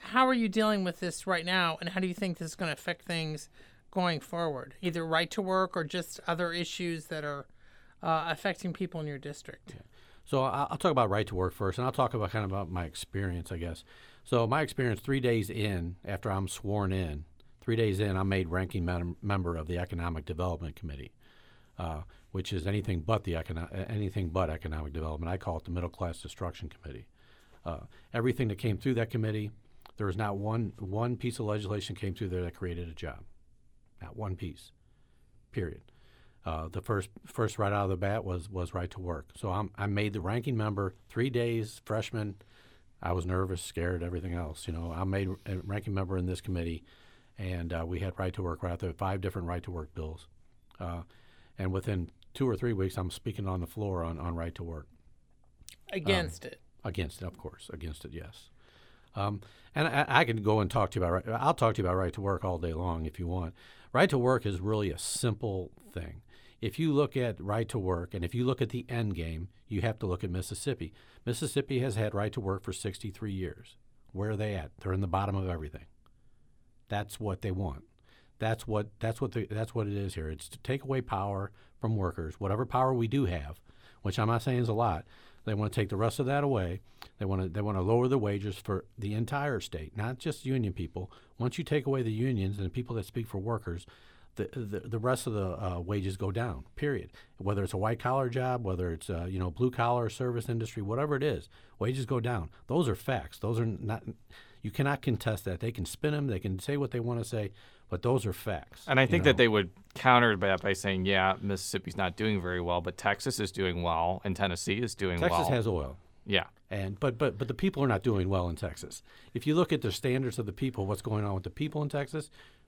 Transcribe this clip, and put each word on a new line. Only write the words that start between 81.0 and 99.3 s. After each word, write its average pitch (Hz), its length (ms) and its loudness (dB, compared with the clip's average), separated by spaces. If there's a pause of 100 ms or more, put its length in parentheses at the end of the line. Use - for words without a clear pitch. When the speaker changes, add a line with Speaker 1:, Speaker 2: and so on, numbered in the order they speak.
Speaker 2:
power 101 500 -2 (300)
from 110 160 2
workers, 85 420 0
whatever 104 260 2
power 131 300 4
we 117 140 2
do 131 180 4
have, 78 340 -4 (420)
which 95 160 0
I'm 107 100 4
not 113 140 2
saying 127 180 2
is 113 80 2
a 113 60 2
lot. 107 300 2 (400)
They 107 100 0
wanna 104 160 2
take 104 180 0
the 104 80 -2
rest 113 220 2
of 135 80 0
that 143 180 2
away. 98 360 2 (380)
They 104 60 -2
wanna, 95 240 2
they 95 120 -4
wanna 101 220 0
lower 117 260 6
the 135 100 4
wages 101 380 0
for - 280 -2 (140)
the 104 160 -2
entire 135 460 0
state, - 360 -8
not 117 220 -4
just - 280 -6
union 123 260 2
people. 90 380 -6 (280)
Once 123 200 -2
you 175 60 -2
take 147 220 0
away 135 160 2
the 113 100 0
unions 107 460 0
and 95 80 -2
the 87 40 -4
people 120 260 -4
that 104 100 -2
speak 117 200 -6
for 101 120 -6
workers, 95 480 -4 (500)
the, 104 180 -2
the, 107 340 -4
the 110 120 -2
rest 123 260 2
of 120 60 0
the, 101 140 0 (140)
uh, 90 200 -2
wages 95 360 0
go 98 140 -2
down, 98 340 -2 (120)
period. 139 340 -2 (280)
Whether 98 260 0
it's - 80 -2
a 98 60 0
white-collar 123 500 2
job, 127 360 0
whether 90 280 0
it's, 80 180 -6
uh, 87 180 -2
you 95 120 -2